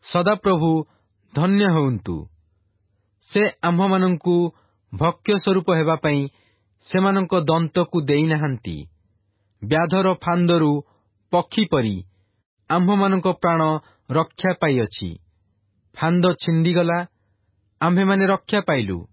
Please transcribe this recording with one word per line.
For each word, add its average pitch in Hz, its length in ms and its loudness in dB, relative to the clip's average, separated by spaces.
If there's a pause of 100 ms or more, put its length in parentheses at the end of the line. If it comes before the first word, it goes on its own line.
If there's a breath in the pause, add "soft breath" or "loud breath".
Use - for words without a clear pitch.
ସଦାପ୍ରଭୁ 175 640 0 (600)
ଧନ୍ୟ 190 320 2
ହୁଅନ୍ତୁ। 131 500 0 (1080)
ସେ 202 160 -2 (220)
ଆମ୍ଭମାନଙ୍କୁ 180 720 0 (580)
ଭକ୍ଷ୍ୟ 170 420 -2
ସ୍ୱରୂପ 190 360 0
ହେବା 160 240 2
ପାଇଁ 147 260 -2 (640)
ସେମାନଙ୍କ 190 540 0
ଦନ୍ତକୁ 165 600 0
ଦେଇନାହାନ୍ତି। 147 760 -2 (840)
ବ୍ୟାଧର 165 520 0
ଫାନ୍ଦରୁ 170 580 0 (600)
ପକ୍ଷୀ 175 340 -2
ପରି 113 300 -2 (760)
ଆମ୍ଭମାନଙ୍କ 190 600 2
ପ୍ରାଣ 170 300 0 (500 soft breath)
ରକ୍ଷା 160 420 -2
ପାଇଅଛି। 123 560 -2 (880)
ଫାନ୍ଦ 175 360 0
ଛିଣ୍ଡିଗଲା, 170 680 0 (840)
ଆମ୍ଭେମାନେ 190 440 2
ରକ୍ଷା 196 360 -2
ପାଇଲୁ। 113 360 -2 (160)